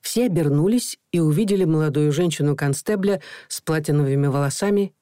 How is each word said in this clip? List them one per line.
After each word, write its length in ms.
Все 260
обернулись 720
и 80
увидели 440
молодую 460
женщину-констебля 1080
с 120
платиновыми 680
волосами 720